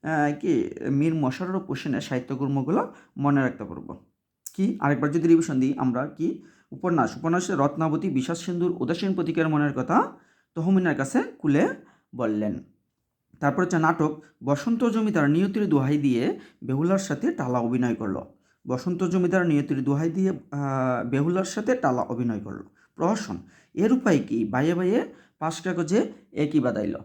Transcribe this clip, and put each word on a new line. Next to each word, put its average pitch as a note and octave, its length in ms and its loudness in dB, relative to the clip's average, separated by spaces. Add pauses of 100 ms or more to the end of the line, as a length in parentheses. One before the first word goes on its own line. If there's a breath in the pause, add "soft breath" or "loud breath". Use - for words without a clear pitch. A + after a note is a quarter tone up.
আহ, D3 360 0
কি D3 300 0 (220)
মীর D3+ 240 2
মশাররফ F3+ 540 -2
হোসেনের C#3 320 -4
সাহিত্যকর্মগুলো C3+ 920 -2 (240 loud breath)
মনে C#3+ 240 4
রাখতে B2+ 220 -2
পারবো। - 420 -14 (480)
কি G3 260 0
আরেকবার C#3+ 320 2
যদি E3 160 2
রিভিশন E3 320 4
দিই C3+ 180 2
আমরা, B2+ 300 0
কি - 360 -4 (280 loud breath)
উপন্যাস, C#3+ 460 0
উপন্যাসে F3+ 380 -2
রত্নাবতী D#3 540 0
বিষাদ C3+ 280 -2
সিন্ধুর F3 420 -2
উদাসীন F#3+ 340 0
প্রতীকের D#3+ 360 0
মনের D3 240 2
কথা F#3 440 0 (380 loud breath)
তহমিনার F3 400 2
কাছে C3+ 280 0
খুলে D3+ 460 2 (460 soft breath)
বললেন। G#2+ 480 -2 (760)
তারপর C#3+ 220 2
হচ্ছে F3+ 180 2
নাটক, D#3+ 420 2 (220 loud breath)
বসন্ত A3+ 400 0
জমিদার G3+ 460 2
নিয়তির G3 400 2
দোহাই C#3+ 280 2
দিয়ে C3+ 420 0 (240 loud breath)
বেহুলার D3+ 340 0
সাথে F#3+ 340 -2
টালা B2 280 -2
অভিনয় A#2+ 360 0
করলো। - 380 -6 (340)
বসন্ত E3+ 360 -2
জমিদার F3+ 440 2
নিয়তির C#3+ 360 0
দোহাই C#3+ 260 0
দিয়ে, F#3+ 200 0
আহ, C3+ 800 -2
বেহুলার E3 340 0
সাথে A3 320 -2
টালা C3 260 0
অভিনয় A#2 380 -2
করলো। - 240 -12 (320 soft breath)
প্রহসন, E3 420 -2 (360 soft breath)
এর A3 200 2
উপায় G#3 260 4
কি? A2+ 260 -2
বাইয়ে C3+ 300 2
বাইয়ে F#3 380 0 (260 loud breath)
পাশ D#3+ 220 -4
কাগজে F3 500 0 (200 loud breath)
একই D3+ 280 2
বাদাইল। A2 460 0